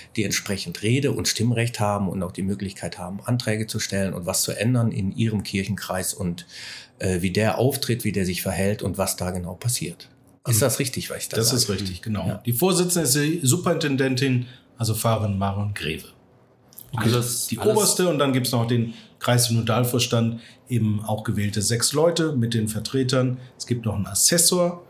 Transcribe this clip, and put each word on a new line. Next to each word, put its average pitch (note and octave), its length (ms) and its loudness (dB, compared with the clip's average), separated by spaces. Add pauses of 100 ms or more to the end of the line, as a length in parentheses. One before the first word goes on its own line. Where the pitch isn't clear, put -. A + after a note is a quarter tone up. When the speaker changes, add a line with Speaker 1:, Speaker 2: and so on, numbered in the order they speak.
(160)
Speaker 1:
die A2 80 0
entsprechend F#2+ 580 -4
Rede- C3 300 2
und - 160 -4
Stimmrecht A#2 520 0
haben G2+ 280 0
und F#2 140 -4
auch F2+ 100 -6
die F#2 100 -6
Möglichkeit G2 560 -6
haben, F2+ 260 -10
Anträge A2 420 -2
zu - 120 -4
stellen G2 360 -2
und F2 120 -8
was F2+ 160 0
zu - 100 -2
ändern A2+ 400 2
in F#2+ 240 -2
ihrem A2 260 0
Kirchenkreis F#2 720 -2
und, F2 320 -6 (520)
äh, F#2 220 0
wie F#2 120 0
der G#2+ 260 2
auftritt, A#2 460 0
wie G#2 80 -2
der F#2+ 140 0
sich F2+ 160 -2
verhält G2 400 0
und F#2+ 140 -2
was F#2+ 200 -2
da F2+ 140 -4
genau F2+ 240 -6
passiert. - 500 -4
Ist - 40 -20 (360)
Speaker 2:
Also A2 160 2
Speaker 1:
das C3 180 2
richtig, - 320 -4
was - 80 -8
ich - 120 -8
da - 60 -4
Speaker 3:
Das A2+ 120 2
Speaker 1:
sage? B2+ 100 2
Speaker 3:
ist A#2+ 100 0
richtig, F#2+ 320 -4
genau. F#2+ 280 -2
Speaker 1:
Ja. - 60 0 (120)
Speaker 3:
Die A#2+ 60 2
Vorsitzende F3 560 2
ist B2 80 2
die D3+ 260 0
Superintendentin, C3+ 1040 2 (320)
also A2+ 160 0
Pfarrerin G#2 420 0
Marion G2+ 380 -2
Greve. D#2 320 -6 (920)
Speaker 4:
Alles, A#2 520 0
Speaker 3:
Die - 100 -4
Speaker 4:
alles G#3+ 180 4
Speaker 3:
oberste F#3 320 4
und D3+ 120 2
dann C#3 120 2
gibt's B2+ 200 2
noch A#2 160 2
den A#2 260 2 (240)
Kreissynodalvorstand, A#2 1200 2 (280)
eben G#2+ 360 0
auch G#2+ 200 -4
gewählte G#2 360 -2
sechs A2+ 320 0
Leute D#3+ 440 2
mit A#2 180 2
den G#2+ 140 2
Vertretern. B2+ 720 0 (200)
Es - 80 -12
gibt A#2+ 180 -2
noch G2+ 120 -2
einen F#2+ 100 -2
Assessor, F3 840 2